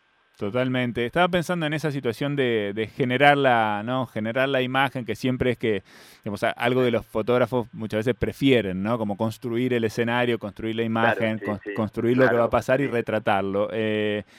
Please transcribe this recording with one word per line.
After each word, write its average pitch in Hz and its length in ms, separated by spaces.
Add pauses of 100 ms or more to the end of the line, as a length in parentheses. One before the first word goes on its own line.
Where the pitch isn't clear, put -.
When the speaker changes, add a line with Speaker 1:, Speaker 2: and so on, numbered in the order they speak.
(360)
Speaker 1:
Totalmente. 123 720
Estaba 175 220
pensando 175 360
en 151 100
esa 151 180
situación 139 420
de, 117 400
de 110 140
generar 139 480
la, 113 480
¿no? 127 220
generar 117 420
la 135 140
imagen, 131 440
que 110 80
siempre 127 380
es 113 60
que, 107 260 (400)
digamos, 101 180
a-, 113 80
algo 123 320
que 123 80
los 110 160
fotógrafos 120 680
muchas 107 260
veces 113 200
prefieren, 107 640
¿no? 113 160
Como 104 180
construir 117 580
el 113 100
escenario, 117 560
construir 110 340
la 113 80
Speaker 2:
Claro, 113 40
Speaker 1:
imagen, 113 520
Speaker 2:
sí, 101 60
Speaker 1:
con-, 104 160
Speaker 2:
sí. 104 140
Speaker 1:
construir 113 420
lo 131 80
que 120 60
Speaker 2:
Claro, 117 100
Speaker 1:
va 117 60
a 110 40
pasar 127 300
y 143 60
Speaker 2:
sí. 120 40
Speaker 1:
retratarlo. 104 800
Eh, 107 540 (140)